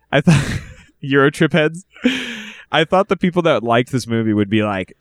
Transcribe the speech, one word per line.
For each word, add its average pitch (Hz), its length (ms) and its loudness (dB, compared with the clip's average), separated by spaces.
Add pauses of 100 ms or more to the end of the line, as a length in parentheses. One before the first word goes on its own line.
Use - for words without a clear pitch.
(120)
I 143 100 2
thought 143 460 0
<laughs> - 20 -20 (340)
Eurotrip 139 500 2
heads. 160 320 0 (840)
I 160 140 2
thought 190 240 0
the 190 80 0
people 180 260 0
that 131 200 2
liked 117 280 0
this 113 160 -4
movie 113 260 0
would 104 160 0
be, 107 140 2
like, 98 380 -6